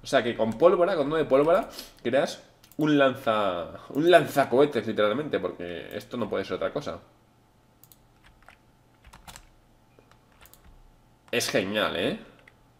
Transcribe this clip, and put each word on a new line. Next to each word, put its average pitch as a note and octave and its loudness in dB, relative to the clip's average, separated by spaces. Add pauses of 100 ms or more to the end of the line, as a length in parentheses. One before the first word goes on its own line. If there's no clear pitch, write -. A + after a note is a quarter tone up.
O - -18
sea C3 2
que A#2 -4
con A2 -2
pólvora, F3+ 4
con C#3 0
uno D#3 -2
de D3+ 0
pólvora, D#3 2 (340)
creas C3+ -2 (340)
un D3+ 2
lanza, G#2+ 0 (220)
un D#3+ 2
lanzacohetes, C#3 4
literalmente, G#2+ 0
porque F2 -8
esto - -10
no A2 -6
puede G2 -4
ser F#2+ -6
otra F#2 -4
cosa. F2+ -8 (4000)
Es A#2 -2
genial, G2 -2
¿eh? C#3+ -2 (600)